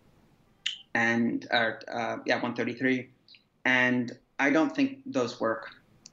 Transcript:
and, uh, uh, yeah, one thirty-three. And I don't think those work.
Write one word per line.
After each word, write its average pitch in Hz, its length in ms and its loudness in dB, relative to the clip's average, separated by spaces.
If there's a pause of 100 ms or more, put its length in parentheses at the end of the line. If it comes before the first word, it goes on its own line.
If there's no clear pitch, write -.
(960)
and, 117 580 0
uh, 113 200 2 (160)
uh, 113 280 -4 (100)
yeah, 120 160 2
one 120 120 -4
thirty-three. 127 560 -2 (540)
And 127 520 2 (220)
I 139 120 4
don't 151 240 4
think 135 320 0
those 123 340 -2
work. 113 340 -2 (380)